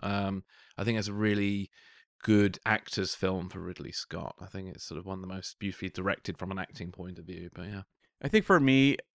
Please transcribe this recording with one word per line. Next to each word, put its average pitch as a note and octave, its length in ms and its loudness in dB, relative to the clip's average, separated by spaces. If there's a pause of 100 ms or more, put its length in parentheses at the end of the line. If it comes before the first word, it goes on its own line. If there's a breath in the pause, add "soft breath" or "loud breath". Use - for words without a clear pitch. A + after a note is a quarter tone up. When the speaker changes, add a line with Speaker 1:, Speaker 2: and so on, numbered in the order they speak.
Speaker 1:
Um, G2 400 -2 (340 soft breath)
I G2 60 -4
think A2+ 140 0
that's G2+ 100 -2
a G2+ 60 -6
really G2+ 560 0 (520 soft breath)
good G#2 440 6
actor's G#2+ 500 -2
film F#2 320 -2
for F2+ 120 -12
Ridley F2 340 -10
Scott. - 480 -10
I F#2 60 -14
think F#2 280 -12
it's - 80 -16
sort D#2 160 -10
of F#2 60 -12
one F#2+ 140 -8
of - 20 -12
the F#2 120 -10
most F#2+ 260 -12
beautifully F#2+ 300 -4
directed F#2 480 -4
from F#2 140 -8
an F#2+ 80 -6
acting F2 320 -10
point F2+ 260 -12
of E2+ 80 -16
view, F2 300 -12
but F2 120 -10
yeah. G2+ 160 -10 (380)
Speaker 2:
I C#3 60 -4
think G#3 160 4
for F#3 160 6
me, C3+ 380 6 (180)